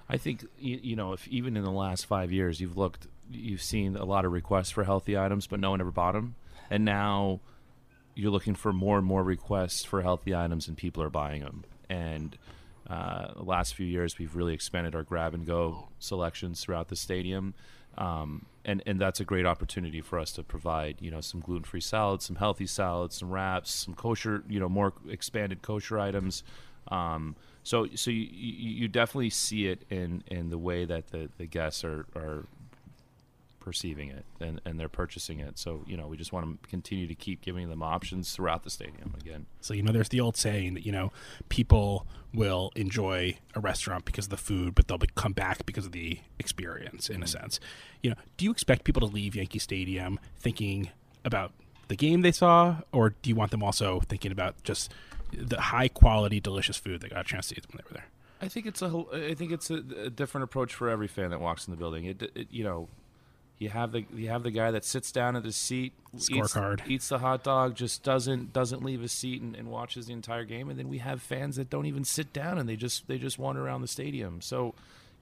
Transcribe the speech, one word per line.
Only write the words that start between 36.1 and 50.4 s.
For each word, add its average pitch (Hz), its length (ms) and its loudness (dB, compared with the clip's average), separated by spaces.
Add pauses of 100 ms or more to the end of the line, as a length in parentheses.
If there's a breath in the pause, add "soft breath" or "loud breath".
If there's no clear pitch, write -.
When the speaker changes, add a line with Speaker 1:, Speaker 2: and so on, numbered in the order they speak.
Speaker 1:
just 80 160 -10
wanna 82 220 -2 (140)
continue 90 380 -4
to 80 80 -6
keep 90 280 -8
giving 90 260 -6
them 82 140 -6
options 87 500 -4
throughout 87 320 0
the - 60 -8
stadium - 500 -10
again. 78 260 -10 (140)
Speaker 2:
So, - 120 -6
you 101 120 0
know, 110 80 6
there's 113 160 6
the 123 120 2
old 117 160 2
saying 98 380 2
that, 90 100 -6
you 107 60 -2
know, 98 220 0 (360 loud breath)
people 101 580 6 (280 loud breath)
will 95 400 2
enjoy 95 640 0 (160)
a 110 60 -2
restaurant 92 440 0
because - 220 -2
of 101 40 -6
the 98 60 -4
food, 90 380 0
but - 140 10
they'll 90 100 0
be, - 160 4
come - 180 2
back 90 320 0
because 98 220 -4
of 87 60 -12
the 85 260 -4 (220)
experience, - 680 -6
in 92 140 -4
a 85 40 -4
Speaker 1:
Mm-hmm. 80 140 -2
Speaker 2:
sense. - 200 -6 (420 loud breath)
You 123 80 4
know, 110 60 -2 (200 loud breath)
do 175 80 0
you 220 60 6
expect - 320 4
people 131 180 6
to 104 140 2
leave 101 220 0
Yankee 95 240 -2
Stadium 92 580 -2 (180)
thinking 101 540 0 (340)